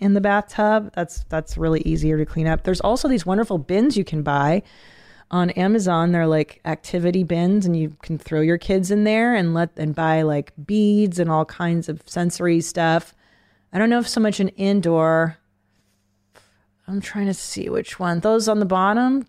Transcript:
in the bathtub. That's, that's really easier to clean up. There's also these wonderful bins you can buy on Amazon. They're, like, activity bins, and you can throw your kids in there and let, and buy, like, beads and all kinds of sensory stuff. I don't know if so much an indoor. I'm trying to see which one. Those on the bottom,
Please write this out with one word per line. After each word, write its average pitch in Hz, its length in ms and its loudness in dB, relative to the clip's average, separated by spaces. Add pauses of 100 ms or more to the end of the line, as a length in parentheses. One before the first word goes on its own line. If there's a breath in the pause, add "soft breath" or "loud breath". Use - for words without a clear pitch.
in 196 100 4
the 202 80 4
bathtub. 208 760 0
That's, - 360 -6
that's - 260 -4
really 160 260 0
easier 156 360 0
to 151 80 0
clean 160 200 -2
up. 160 180 0
There's 185 180 0
also 254 260 0
these 247 160 0
wonderful 196 320 0
bins 208 400 0
you 196 80 0
can 156 180 -4
buy 147 400 0 (680 loud breath)
on 180 220 0
Amazon. 180 600 2
They're, 165 140 2
like, 156 400 0
activity 175 580 -2
bins, 180 400 0
and 175 100 2
you 156 280 -4
can 160 160 -8
throw 156 240 -2
your 170 160 2
kids 190 320 -2
in 208 140 2
there 226 300 2
and 170 200 0
let, 165 240 0
and 156 160 -4
buy, 160 260 2
like, 147 320 -2 (140)
beads 208 520 2
and 165 120 0
all 156 160 0
kinds 170 420 -4
of 156 180 -10
sensory 175 540 0
stuff. 165 540 -2 (580 soft breath)
I 180 60 -4
don't 226 100 2
know 240 120 2
if 233 80 -4
so 226 120 -2
much 214 200 0
an 190 100 0
indoor. 165 880 2 (1500 soft breath)
I'm 196 120 -6
trying 202 260 -4
to 190 80 0
see - 340 -8
which - 300 -4
one. 175 220 -2
Those 220 280 2
on 214 120 2
the 202 60 0
bottom, 226 640 2